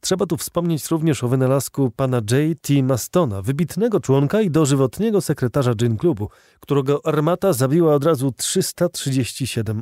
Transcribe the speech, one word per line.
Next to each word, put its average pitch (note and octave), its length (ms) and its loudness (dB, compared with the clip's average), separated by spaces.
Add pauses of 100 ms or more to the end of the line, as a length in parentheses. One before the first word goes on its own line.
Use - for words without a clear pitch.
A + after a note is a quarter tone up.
Trzeba F#3+ 240 -2
tu D#3+ 120 -2
wspomnieć E3+ 540 -4
również D#3+ 320 0
o B2+ 40 -2
wynalazku C3 680 0
pana B2+ 220 0
J C3+ 440 0
T C#3 220 2
Mastona, B2+ 580 0
wybitnego E3+ 580 -2
członka C#3+ 420 2
i F#3+ 100 0
dożywotniego D3+ 720 2
sekretarza B2 540 0
Gin A#2 220 0
Clubu, G#2+ 320 -2 (300)
którego C#3+ 460 -2
armata D#3+ 480 0
zabiła D3 420 4
od C#3 80 0
razu C#3 280 0
trzysta - 580 -4
trzydzieści C3 580 -4
siedem A2 340 -4